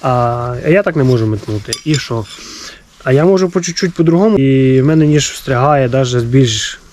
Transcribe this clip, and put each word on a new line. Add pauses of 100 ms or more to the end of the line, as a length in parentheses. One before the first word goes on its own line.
а, (560)
а
я
так
не
можу
метнути. (140)
І
що? (760)
А
я
можу
по
чуть-чуть
по-другому,
і
в
мене
ніж
встрягає
навіть
з
більш (140)